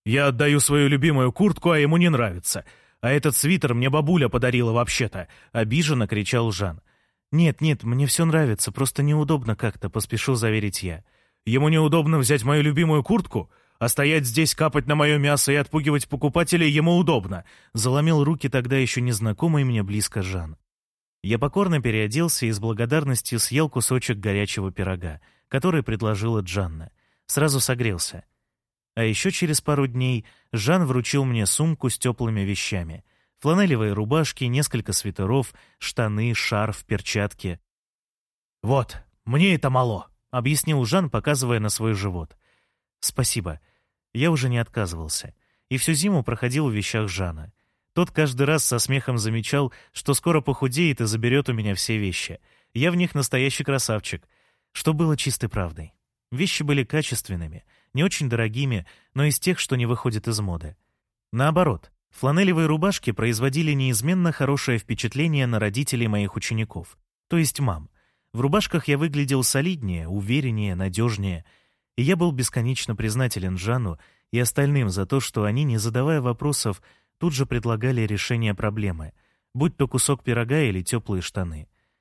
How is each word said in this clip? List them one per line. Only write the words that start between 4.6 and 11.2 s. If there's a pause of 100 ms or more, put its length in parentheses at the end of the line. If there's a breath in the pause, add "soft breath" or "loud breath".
вообще-то», (240 loud breath)
обиженно
кричал
Жан. (500)
«Нет,
нет,
мне
все
нравится,
просто
неудобно
как-то»,
поспешил
заверить
я. (420)